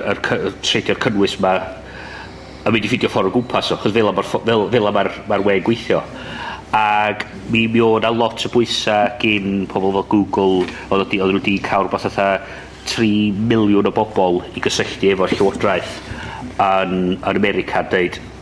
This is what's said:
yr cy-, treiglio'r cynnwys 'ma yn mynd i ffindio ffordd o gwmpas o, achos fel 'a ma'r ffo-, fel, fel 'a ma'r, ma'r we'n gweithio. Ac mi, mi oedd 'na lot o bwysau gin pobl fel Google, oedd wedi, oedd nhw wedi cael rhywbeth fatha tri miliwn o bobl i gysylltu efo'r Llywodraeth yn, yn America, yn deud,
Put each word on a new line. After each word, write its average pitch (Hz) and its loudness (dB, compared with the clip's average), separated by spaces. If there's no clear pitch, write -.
yr 95 -4
cy-, 98 -2
treiglio'r - 0
cynnwys 101 0
'ma 95 2
yn 107 4
mynd 110 0
i - -4
ffindio - 0
ffordd 95 2
o 98 0
gwmpas - 0
o, 85 0
achos 107 -2
fel 110 4
'a 92 -2
ma'r 98 0
ffo-, - -4
fel, 110 2
fel 104 4
'a - 0
ma'r, 98 2
ma'r 98 2
we'n 95 2
gweithio. 110 0
Ac 107 2
mi, 113 2
mi 113 4
oedd 110 4
'na 113 2
lot 117 0
o 113 -6
bwysau 107 2
gin 98 0
pobl 98 0
fel 95 0
Google, 95 2
oedd 98 2
wedi, 98 -2
oedd 98 2
nhw 95 2
wedi 101 0
cael 98 0
rhywbeth - -2
fatha 98 2
tri 104 2
miliwn 104 4
o 98 -2
bobl 92 2
i - -10
gysylltu - 0
efo'r 92 0
Llywodraeth 98 0
yn, 95 2
yn 95 -2
America, 95 0
yn - -4
deud, 90 0